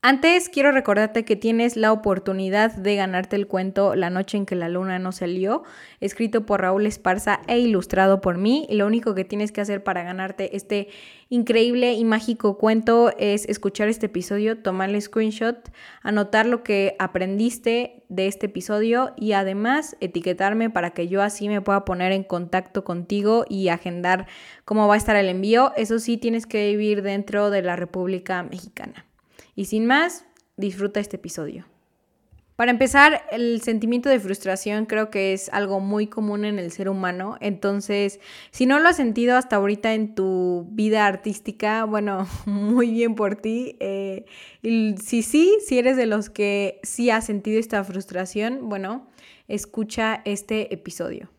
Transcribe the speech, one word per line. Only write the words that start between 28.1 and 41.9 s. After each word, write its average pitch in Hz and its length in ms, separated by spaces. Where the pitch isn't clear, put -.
Mexicana. - 640
Y 196 100
sin 220 200
más, 311 380
disfruta 202 440
este 202 160
episodio. 170 500
Para 240 140
empezar, 277 520
el 233 300
sentimiento 233 460
de 262 120
frustración 196 680
creo 214 240
que 190 220
es 190 200
algo 196 280
muy 208 260
común 208 380
en 208 160
el 175 100
ser 196 180
humano. 190 520
Entonces, 202 800
si 254 140
no 277 120
lo 330 100
has 339 80
sentido 240 400
hasta 254 200
ahorita 208 360
en 220 220
tu 180 560
vida 214 360
artística, 214 800
bueno, 208 520